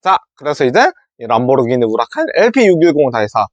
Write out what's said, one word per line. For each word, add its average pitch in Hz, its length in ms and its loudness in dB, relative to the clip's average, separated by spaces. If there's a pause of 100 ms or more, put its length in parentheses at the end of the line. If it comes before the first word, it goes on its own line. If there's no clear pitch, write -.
자, 185 180 0 (180)
그래서 147 280 -4
이제 202 260 2 (300)
이 117 60 -14
람보르기니 123 580 0
우라칸 117 500 -4
엘피 226 320 2
육일공 156 440 2
다이사 107 420 -2